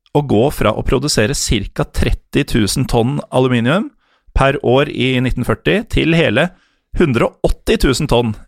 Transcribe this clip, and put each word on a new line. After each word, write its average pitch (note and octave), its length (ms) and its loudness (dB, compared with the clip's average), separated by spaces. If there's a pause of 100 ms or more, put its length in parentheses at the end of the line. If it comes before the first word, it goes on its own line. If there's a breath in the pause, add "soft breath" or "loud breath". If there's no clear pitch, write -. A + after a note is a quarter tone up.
(140)
å D3 120 0
gå A#2 260 2
fra G#2+ 200 0
å - 120 -6
produsere C3+ 500 0
cirka - 500 -2
tretti - 600 -2
tusen B2 420 0
tonn B2 340 0 (120)
aluminium C3 580 0 (440)
per C#3 280 2
år C3+ 280 2
i B2+ 300 -2
nitten B2 240 -2
førti D#3+ 440 -2
til D3+ 260 0
hele D3+ 360 2 (480 soft breath)
hundre E3+ 280 2
og - 100 -6 (100)
åtti - 320 0
tusen C#3+ 300 0
tonn A#2 260 0 (140)